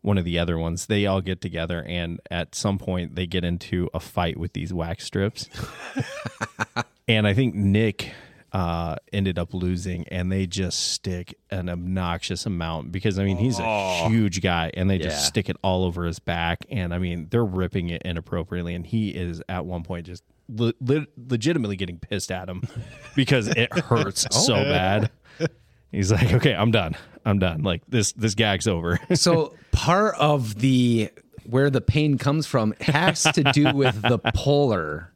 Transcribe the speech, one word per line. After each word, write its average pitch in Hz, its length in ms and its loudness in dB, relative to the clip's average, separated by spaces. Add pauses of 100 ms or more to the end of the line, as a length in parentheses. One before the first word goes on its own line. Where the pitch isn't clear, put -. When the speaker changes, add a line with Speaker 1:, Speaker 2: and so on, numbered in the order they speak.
Speaker 1:
one 101 180 2
of 87 60 0
the 85 160 0
other 85 180 0
ones. 82 280 -4
They 101 200 2
all 95 140 2
get 90 200 -4
together, 85 460 -4
and 85 320 -6 (100)
at 85 280 -6
some 98 220 0
point, 90 360 -4
they 90 140 -4
get 87 160 -2
into 87 500 -2
a 90 60 -4
fight - 360 -2
with 85 160 -6
these 98 200 -6
wax 85 320 -6
strips. - 500 -2
<laughs> - 40 -12 (1500)
And 110 180 4
I 101 80 4
think 120 200 2
Nick, 101 580 2 (400)
uh, 85 440 -2 (160)
ended 95 260 0
up 87 160 -4
losing, 90 540 -2
and 90 220 -2
they 95 160 0
just 90 460 -4
stick 87 420 -6 (160)
an 90 180 -6
obnoxious 87 760 -4
amount 82 460 -4
because, 95 260 0
I 98 60 2
mean, 98 140 2
he's 117 200 2
a 117 80 -4
Speaker 2:
Oh. 95 420 0
Speaker 1:
huge 107 320 2
guy, 85 340 2
and 92 140 0
they 95 100 2
just 78 180 -2
Speaker 2:
Yeah. 71 120 -4
Speaker 1:
stick - 200 -2
it 92 140 -4
all 92 220 2
over 87 200 -2
his 85 160 -4
back, 85 400 -2 (100)
and, 90 240 -4
I 87 40 -2
mean, 87 320 -4
they're 117 140 2
ripping 92 460 -2
it 85 140 -6
inappropriately, 87 720 -6
and 87 120 -8
he 110 240 -2
is 87 380 -6
at 90 180 -6
one 87 160 -6
point 85 240 -10
just 90 160 -14 (260)
le-, 117 320 0
le-, 143 260 0 (220)
legitimately 120 480 0
getting 90 220 -6
pissed - 320 -6
at 92 180 -6
him 92 140 -8 (280)
<laughs> - 260 -10
because 127 320 4
it 120 240 2
hurts - 560 0
Speaker 2:
<laughs> - 40 -4
Oh. - 60 2
Speaker 1:
so 120 160 4
bad. 101 560 2 (800)
He's 98 220 2
like, 92 200 4
"Okay, 123 220 4
I'm 107 160 4
done. 92 240 2 (320)
I'm 101 140 4
done. 82 220 0
Like, 90 260 0
this, 113 240 0
this 110 220 -2
gag's 107 340 0
over." 87 380 0
<laughs> 180 80 2
Speaker 2:
So 165 400 2 (180)
part 196 460 2
of 127 420 2
the, 123 500 4 (340)
where 131 240 2
the 135 140 2
pain 151 340 4
comes 143 300 0
from 110 340 2
has 156 440 2
to 160 180 4 (100)
do 143 220 6
with 127 260 2
the 113 180 2
Speaker 1:
<laughs> 113 160 0
Speaker 2:
puller 92 800 0